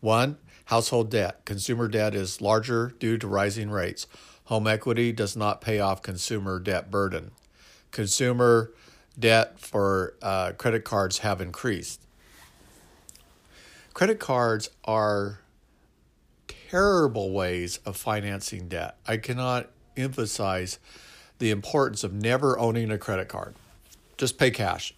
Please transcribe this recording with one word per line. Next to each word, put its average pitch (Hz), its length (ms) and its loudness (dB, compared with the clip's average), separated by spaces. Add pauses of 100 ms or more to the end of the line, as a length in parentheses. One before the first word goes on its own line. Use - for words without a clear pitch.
One, 120 380 2 (260)
household 117 440 2
debt. 101 360 -2
Consumer 113 420 -2
debt 107 300 0
is 95 240 -6
larger 113 580 0
due 117 200 0
to 107 100 -6
rising 101 420 0
rates. 92 380 -4 (380)
Home 110 200 0
equity 117 460 2
does 110 240 -4
not 104 240 0
pay 110 180 -2
off 98 240 0
consumer 98 560 -4
debt 92 320 -2
burden. 95 400 -2 (640)
Consumer 120 800 4 (460)
debt 113 400 6
for, 98 600 0
uh, 95 320 -2
credit 113 320 0
cards 98 340 0
have 98 220 -2
increased. - 640 -6 (1900)
Credit 214 260 2
cards 117 480 0 (160)
are 104 560 0 (1080)
terrible 156 840 2
ways 90 540 -2
of 101 100 -8
financing 101 720 -6
debt. 87 300 -8 (100)
I 113 80 0
cannot 123 540 -4 (260)
emphasize 101 840 -4 (600)
the 113 120 2
importance 107 540 0
of 92 80 -6
never 123 460 2
owning 113 320 0
a 107 80 -2
credit 98 300 -4
card. 98 260 -10 (640)
Just 127 180 0
pay 131 140 6
cash, 92 480 -2